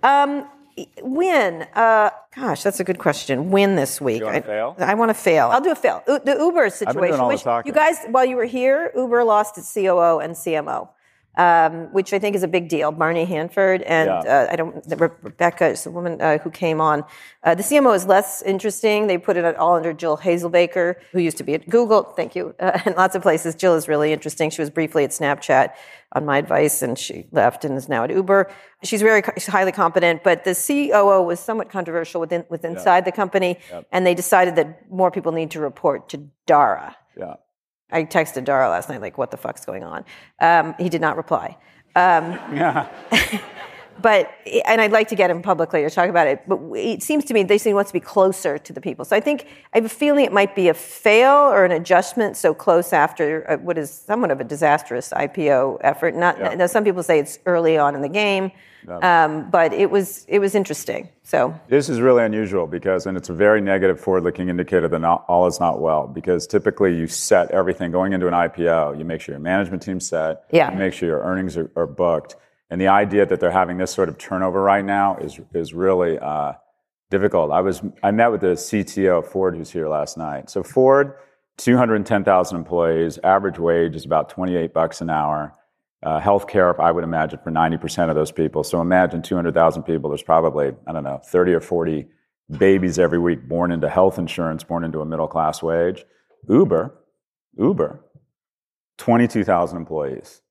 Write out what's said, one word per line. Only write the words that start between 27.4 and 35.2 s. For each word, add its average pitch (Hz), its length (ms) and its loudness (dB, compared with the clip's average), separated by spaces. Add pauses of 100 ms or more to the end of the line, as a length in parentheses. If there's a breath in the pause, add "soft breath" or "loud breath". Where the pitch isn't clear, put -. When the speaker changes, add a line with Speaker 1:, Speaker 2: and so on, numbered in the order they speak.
Speaker 1:
and 139 120 -4
is 135 120 -10
now 120 160 -2
at 139 60 -4
Uber. 190 380 0 (360 loud breath)
She's 202 180 -4
very 214 200 4
co-, - 140 -4
she's 180 120 -10
highly 190 240 0
competent, 170 500 0
but 170 220 2
the 185 100 -2
C 285 380 -2
O 208 180 6
O 190 120 4
was 175 180 -2
somewhat 220 300 -8
controversial 170 500 -6
within, 165 300 -6
with 165 120 -10
Speaker 2:
Yeah. 165 80 -8
Speaker 1:
inside 180 340 2
the 185 60 -2
company, 185 480 -2 (140 loud breath)
Speaker 2:
Yep. 170 180 -14
Speaker 1:
and 185 160 0
they 175 80 4
decided 180 420 2
that 156 360 -2
more 185 180 2
people 165 220 -6